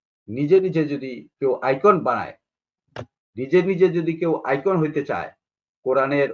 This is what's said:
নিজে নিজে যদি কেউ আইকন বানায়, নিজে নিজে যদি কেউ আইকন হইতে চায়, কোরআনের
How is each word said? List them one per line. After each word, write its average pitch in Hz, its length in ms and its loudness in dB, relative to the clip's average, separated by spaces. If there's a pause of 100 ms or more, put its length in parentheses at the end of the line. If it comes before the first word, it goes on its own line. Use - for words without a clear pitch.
(280)
নিজে 147 320 2
নিজে 165 280 -2
যদি 131 400 -8 (120)
কেউ 131 160 0
আইকন 151 440 2
বানায়, 113 380 -4 (1000)
নিজে 135 260 2
নিজে 180 280 2
যদি 165 280 -2
কেউ 165 260 0
আইকন 147 340 0
হইতে 151 280 -2
চায়, 85 260 -6 (520)
কোরআনের 135 500 2